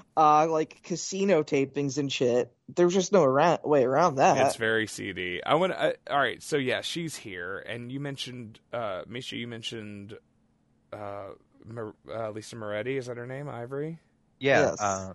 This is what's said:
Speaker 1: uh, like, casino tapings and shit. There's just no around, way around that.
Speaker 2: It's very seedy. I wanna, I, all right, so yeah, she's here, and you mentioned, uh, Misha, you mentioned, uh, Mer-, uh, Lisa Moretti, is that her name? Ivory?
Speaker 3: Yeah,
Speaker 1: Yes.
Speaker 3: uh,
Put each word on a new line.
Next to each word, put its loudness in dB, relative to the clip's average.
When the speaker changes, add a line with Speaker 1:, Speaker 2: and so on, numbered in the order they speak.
Speaker 1:
uh, 8
like, -2
casino 2
tapings 0
and 0
shit. 2
There's 6
just 0
no 8
around, 4
way 4
around 4
that. 6
Speaker 2:
It's 0
very 2
seedy. -6
I 2
wanna, 0
I, 0
all 0
right, -2
so -2
yeah, -2
she's -8
here, -10
and -10
you -8
mentioned, -10
uh, -6
Misha, -10
you -8
mentioned, -12
uh, -10
Mer-, -12
uh, -6
Lisa -12
Moretti, -6
is -6
that -10
her -10
name? -10
Ivory? -8
Speaker 3:
Yeah, 4
Speaker 1:
Yes. -6
Speaker 3:
uh, -2